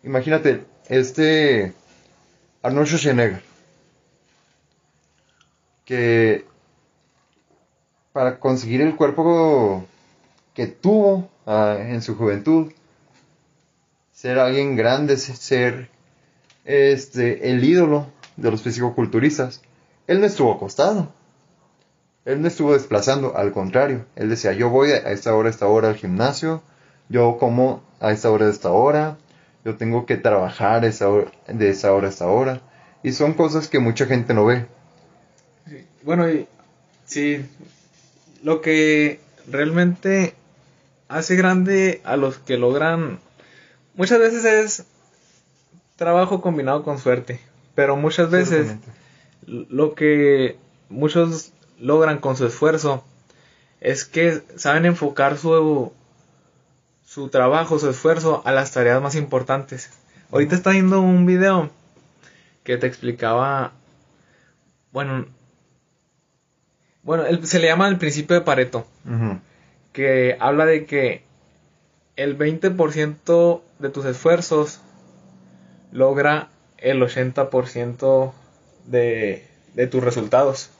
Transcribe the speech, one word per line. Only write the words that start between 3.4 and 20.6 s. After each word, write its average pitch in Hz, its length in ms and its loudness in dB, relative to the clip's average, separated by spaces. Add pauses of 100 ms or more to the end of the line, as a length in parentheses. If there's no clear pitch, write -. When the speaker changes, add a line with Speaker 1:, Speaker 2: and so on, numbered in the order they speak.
Speaker 1:
que 117 600 2 (1700)
para 127 260 -2
conseguir 127 420 -2
el 156 140 2
cuerpo 151 920 2 (680)
que 120 140 -6
tuvo, 196 600 0 (160)
ah, 107 340 0
en 117 220 -6
su 110 140 -8
juventud, 117 560 0 (1400)
ser 127 260 -4
alguien 135 360 2
grande, 131 420 2
se-, 131 180 -10
ser, 123 540 -2 (760)
este, 127 840 0
el 123 120 0
ídolo 151 440 2 (300)
de 117 140 0
los 110 100 -4
fisicoculturistas, 123 1000 -2 (460)
él 180 140 2
no 208 60 2
estuvo 135 260 2
acostado, 156 600 -2 (1120)